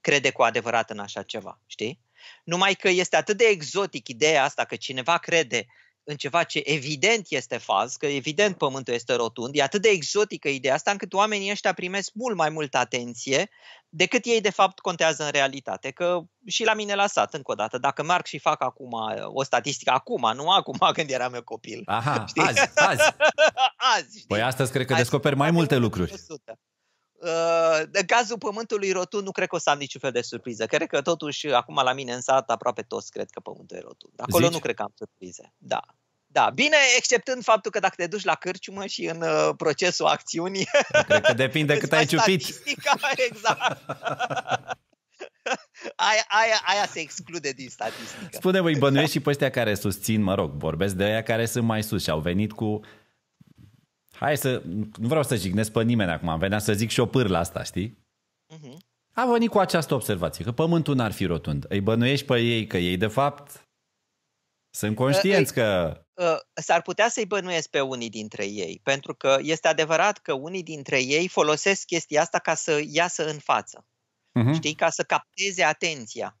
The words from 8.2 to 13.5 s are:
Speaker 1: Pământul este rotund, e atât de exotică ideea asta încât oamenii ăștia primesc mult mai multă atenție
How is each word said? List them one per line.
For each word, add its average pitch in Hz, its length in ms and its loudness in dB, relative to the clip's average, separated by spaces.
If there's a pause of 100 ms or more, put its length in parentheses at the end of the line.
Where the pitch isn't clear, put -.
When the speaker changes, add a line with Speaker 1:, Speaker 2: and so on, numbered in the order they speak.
Speaker 1:
Pământul 135 380 -2
este 120 200 -2
rotund, 120 420 -4
e 139 60 4
atât 185 200 0
de 226 60 6
exotică 196 600 0
ideea 135 260 0
asta 160 160 0
încât 202 220 -4
oamenii 202 380 0
ăștia 202 220 -2
primesc 185 420 -6
mult 226 220 -4
mai 160 120 2
multă 156 300 -2
atenție 127 720 -2 (380)